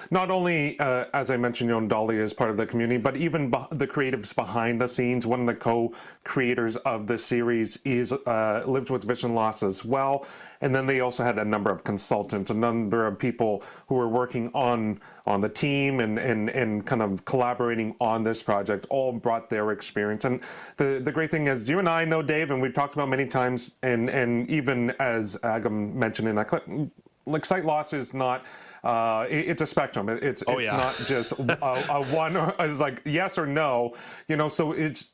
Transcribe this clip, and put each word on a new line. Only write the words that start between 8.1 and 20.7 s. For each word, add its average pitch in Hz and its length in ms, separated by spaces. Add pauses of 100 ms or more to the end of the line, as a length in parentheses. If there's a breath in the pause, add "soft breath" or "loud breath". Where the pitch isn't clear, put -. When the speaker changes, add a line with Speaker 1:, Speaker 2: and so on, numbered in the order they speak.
Speaker 1:
uh, 110 540
lives 131 260
with 120 140
vision 120 280
loss 110 300
as 98 220
well. 135 400 (340 loud breath)
And 135 160
then 131 100
they 135 140
also 123 240
had 117 160
a 107 60
number 104 260
of 87 140
consultants, 101 680
a - 20
number 113 540
of 98 100
people 117 460 (240 loud breath)
who 135 80
were 120 120
working 123 460
on, 117 460 (260 loud breath)
on 104 140
the 104 100
team 139 520
and, 107 180
and, 110 300
and 107 360
kind 117 160
of 98 220
collaborating 120 800
on 113 220
this 113 200
project, 101 460
all 131 240
brought 117 360
their 107 220
experience. 104 540
And 127 160 (340 loud breath)